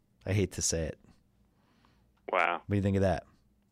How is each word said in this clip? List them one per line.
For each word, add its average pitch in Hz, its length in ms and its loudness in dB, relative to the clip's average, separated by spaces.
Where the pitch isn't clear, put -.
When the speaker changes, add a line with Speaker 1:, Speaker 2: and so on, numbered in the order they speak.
Speaker 1:
I - 60 -2
hate 101 200 0
to 82 100 -6
say 82 200 -2
it. - 160 -8
Speaker 2:
Wow. 87 220 2
Speaker 1:
What - 160 -10
do 101 60 2
you 101 60 2
think 98 140 2
of 95 60 2
that? 90 220 0